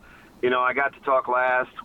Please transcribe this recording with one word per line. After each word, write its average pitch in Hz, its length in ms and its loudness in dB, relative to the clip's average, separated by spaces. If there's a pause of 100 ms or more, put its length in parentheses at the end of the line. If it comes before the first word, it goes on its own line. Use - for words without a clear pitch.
(420)
you 123 80 2
know, 127 100 0
I 127 140 0
got 139 200 -2
to - 60 -20
talk 131 300 0
last. 127 420 0 (140)